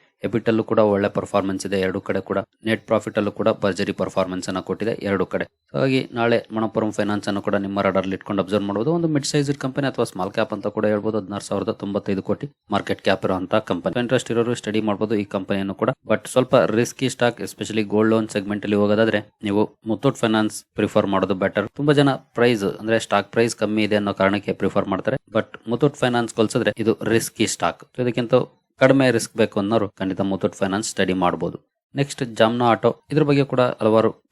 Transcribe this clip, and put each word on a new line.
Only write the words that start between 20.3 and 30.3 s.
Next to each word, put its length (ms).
ಪ್ರಿಫರ್ 320
ಮಾಡೋದು 280
ಬೆಟರ್. 340
ತುಂಬಾ 140
ಜನ 200
ಪ್ರೈಸ್, 300
ಅಂದ್ರೆ 180
ಸ್ಟಾಕ್ 340
ಪ್ರೈಸ್ 240
ಕಮ್ಮಿ 320
ಇದೆ 80
ಅನ್ನೋ 180
ಕಾರಣಕ್ಕೆ 380
ಪ್ರಿಫರ್ 360
ಮಾಡ್ತಾರೆ. 300
But 120
ಮುತ್ತೂಟ್ 360
ಫೈನಾನ್ಸ್ 300
ಹೋಲ್ಸಿದ್ರೆ 380
ಇದು 100
ರಿಸ್ಕಿ 320
ಸ್ಟಾಕ್. 360
So 80
ಇದಕ್ಕಿಂತ 320
ಕಡಿಮೆ 280
ರಿಸ್ಕ್ 300
ಬೇಕು 200
ಅನ್ನೋರು 260
ಖಂಡಿತ 220
ಮುತ್ತೂಟ್ 380